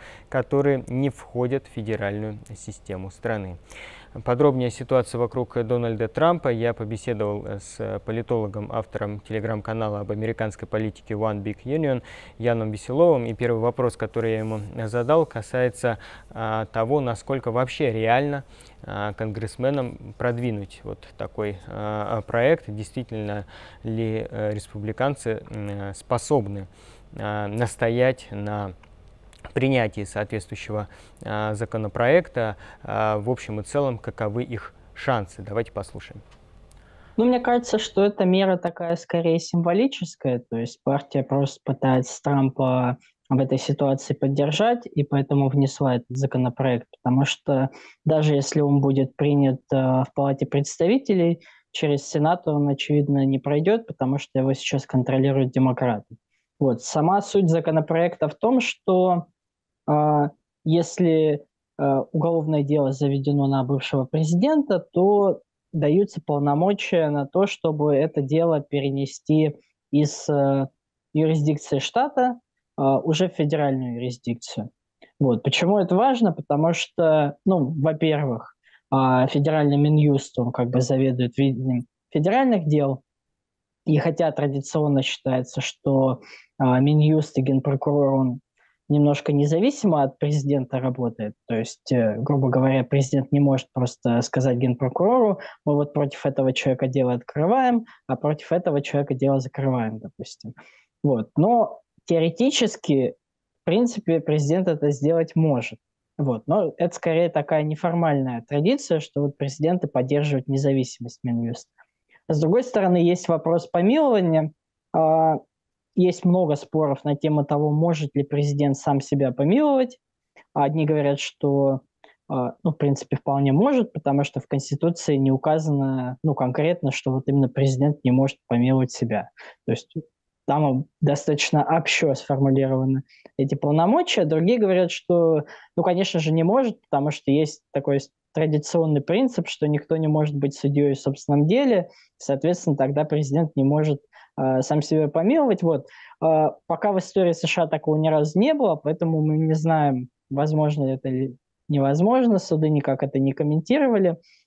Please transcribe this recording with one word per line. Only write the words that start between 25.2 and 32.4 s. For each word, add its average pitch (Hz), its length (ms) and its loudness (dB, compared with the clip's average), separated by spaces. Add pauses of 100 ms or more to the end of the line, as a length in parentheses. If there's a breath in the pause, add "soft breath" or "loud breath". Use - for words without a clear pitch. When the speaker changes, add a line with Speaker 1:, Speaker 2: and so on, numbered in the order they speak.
Speaker 1:
м, 101 420 -10
способны, 101 760 -4 (520 soft breath)
а, 104 280 -6
настоять 120 840 -2
на 104 420 -8 (800)
принятии 120 520 0
соответствующего, 104 840 -8 (340 loud breath)
а, 107 320 -4
законопроекта? 113 1040 -2 (260 loud breath)